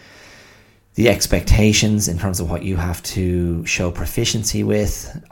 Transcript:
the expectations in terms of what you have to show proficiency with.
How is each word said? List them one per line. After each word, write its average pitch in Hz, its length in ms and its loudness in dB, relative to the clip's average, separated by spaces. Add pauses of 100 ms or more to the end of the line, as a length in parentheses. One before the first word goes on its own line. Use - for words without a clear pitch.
(960)
the - 140 4
expectations 104 1000 4
in 85 100 -4
terms 92 220 -2
of 85 100 -4
what 87 120 -4
you 95 140 -2
have 90 280 -2
to 87 600 -2
show 87 260 -2
proficiency 107 720 -2
with. 104 560 -2 (120)